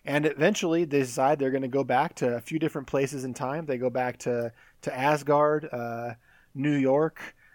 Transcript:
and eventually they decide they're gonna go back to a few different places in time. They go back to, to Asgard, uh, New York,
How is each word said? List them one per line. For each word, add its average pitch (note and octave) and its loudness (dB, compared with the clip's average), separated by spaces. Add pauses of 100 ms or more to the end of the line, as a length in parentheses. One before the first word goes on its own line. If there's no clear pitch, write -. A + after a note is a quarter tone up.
and D3 0
eventually E3 2
they C#3+ 2
decide C3+ 2
they're C3+ 0
gonna C3+ -2
go C3+ 0
back C3 2
to A#2+ 0
a A#2 -6
few D#3+ -6
different C#3+ -2
places C#3 -2
in B2+ -8
time. D3 -4
They C3 -2
go B2 0
back B2 -4
to, A#2+ -2 (300)
to - -6
Asgard, D3 2
uh, A#2 -6 (440)
New D3 0
York, C#3 0 (200)